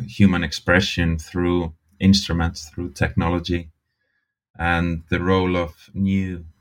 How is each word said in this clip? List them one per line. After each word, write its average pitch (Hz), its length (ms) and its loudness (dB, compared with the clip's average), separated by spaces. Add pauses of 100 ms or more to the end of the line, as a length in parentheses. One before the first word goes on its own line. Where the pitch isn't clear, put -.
human 92 380 2
expression 85 760 0
through 87 560 -2 (240)
instruments, 85 720 2
through 87 220 -8
technology, 85 800 -2 (920)
and 85 480 0
the 87 120 0
role 92 360 2
of 85 360 -6
new 95 520 -2 (160)